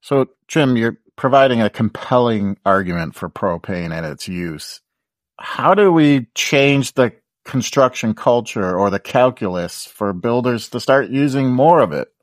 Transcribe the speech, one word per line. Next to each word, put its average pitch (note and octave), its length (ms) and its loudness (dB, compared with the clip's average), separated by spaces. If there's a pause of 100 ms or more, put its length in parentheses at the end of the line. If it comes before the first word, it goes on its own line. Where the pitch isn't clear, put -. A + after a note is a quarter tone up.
So, C3+ 260 0 (200)
Jim, C3 280 2
you're A2+ 220 -2 (180)
providing C3 460 4
a G#2 80 2
compelling A2+ 960 -2
argument F2 480 0
for F2 160 -10
propane F2 600 -6
and E2 140 -8
its D2 240 -12
use. F2 540 -10 (560)
How - 360 -2
do G3 180 4
we D3 420 4
change C#3 580 0
the B2 200 2 (320)
construction B2 720 0
culture A2 640 -2
or G2+ 120 0
the G2 100 -4
calculus G#2 840 -2
for G2+ 260 -6
builders A#2 580 -2
to A#2+ 100 -6
start C3+ 280 2
using C3+ 420 0
more D3 300 4
of F#2 120 2
it C#2 200 -8 (100)